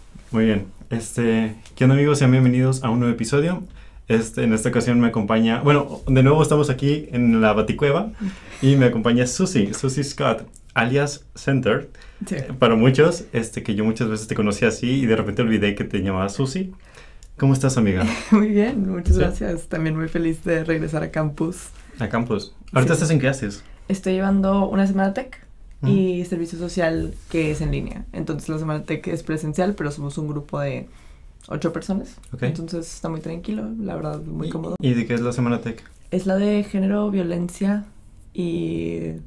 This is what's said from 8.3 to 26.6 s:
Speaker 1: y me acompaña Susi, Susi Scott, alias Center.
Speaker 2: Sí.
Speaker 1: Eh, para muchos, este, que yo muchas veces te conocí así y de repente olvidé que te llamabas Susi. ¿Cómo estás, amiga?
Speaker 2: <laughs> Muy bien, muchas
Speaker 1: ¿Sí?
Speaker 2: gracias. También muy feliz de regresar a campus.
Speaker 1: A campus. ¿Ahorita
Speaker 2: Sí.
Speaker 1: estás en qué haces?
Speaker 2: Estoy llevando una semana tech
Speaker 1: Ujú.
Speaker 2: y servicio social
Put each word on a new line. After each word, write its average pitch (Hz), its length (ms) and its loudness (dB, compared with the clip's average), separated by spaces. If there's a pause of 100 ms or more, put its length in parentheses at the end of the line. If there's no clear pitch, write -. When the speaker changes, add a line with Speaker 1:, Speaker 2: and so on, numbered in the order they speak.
Speaker 1:
y 135 140 6
me 127 120 6
acompaña 120 400 2
Susi, 123 460 0
Susi 135 300 -2
Scott, 135 400 -2 (300)
alias 139 500 0 (120)
Center. - 540 0 (380)
Speaker 2:
Sí. 190 80 -4
Speaker 1:
Eh, 135 120 -6 (120)
para 113 160 6
muchos, 135 560 4
este, 113 320 -4
que 107 120 -2
yo 107 100 0
muchas 110 240 0
veces 110 180 -4
te 110 80 -6
conocí 104 300 0
así 110 240 0
y 135 160 2
de 110 100 4
repente 101 260 0
olvidé 104 320 2
que 101 120 -6
te 98 160 -2
llamabas 95 320 -2
Susi. 185 400 -4 (640)
¿Cómo 135 160 4
estás, 135 240 2
amiga? 95 280 2 (140)
Speaker 2:
<laughs> - 120 -8
Muy 214 180 6
bien, 208 420 2
muchas 180 240 2
Speaker 1:
¿Sí? 185 60 4
Speaker 2:
gracias. 180 460 -2
También 160 300 -2
muy 160 100 -4
feliz 165 360 -2
de 165 200 0
regresar 160 380 -2
a 160 80 -6
campus. 156 600 -4 (280)
Speaker 1:
A 113 100 -2
campus. 117 460 -2 (200)
¿Ahorita 131 200 4
Speaker 2:
Sí. 151 40 4
Speaker 1:
estás 156 120 0
en 156 100 4
qué 131 80 2
haces? 107 360 -4 (240)
Speaker 2:
Estoy 190 260 -2
llevando 196 560 2
una 196 160 2
semana 190 300 0
tech - 240 -10 (420)
Speaker 1:
Ujú. 139 100 2
Speaker 2:
y 185 340 2
servicio 170 340 -6
social 165 560 -2 (160)